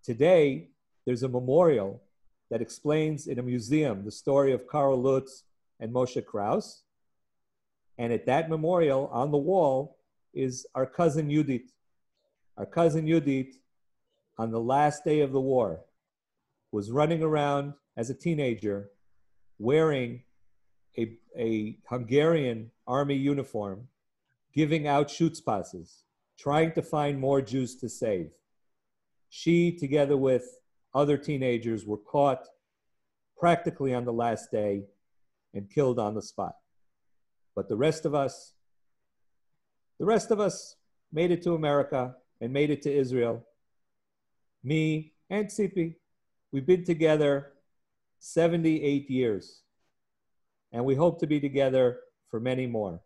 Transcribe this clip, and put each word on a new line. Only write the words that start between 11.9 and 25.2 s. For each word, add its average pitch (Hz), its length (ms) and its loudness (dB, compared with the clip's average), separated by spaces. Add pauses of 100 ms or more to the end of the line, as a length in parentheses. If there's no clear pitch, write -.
Our 101 80 -8
cousin 160 420 0
Yudit, 143 500 0 (840)
on 113 140 -4
the 113 80 -2
last 143 440 0
day 151 160 2
of 135 120 0
the 135 80 0
war, 123 400 0 (920)
was 104 180 -4
running 156 320 2
around 143 520 0 (220)
as 117 120 -6
a 127 60 -8
teenager 107 760 -4 (680)
wearing 131 640 0 (760)
a, 113 220 -4 (180)
a 110 400 -4 (140)
Hungarian 127 800 0 (160)
army 139 300 0
uniform, 127 720 -4 (680)
giving 151 320 0
out 147 220 2
schutzpasses, - 960 -4 (340)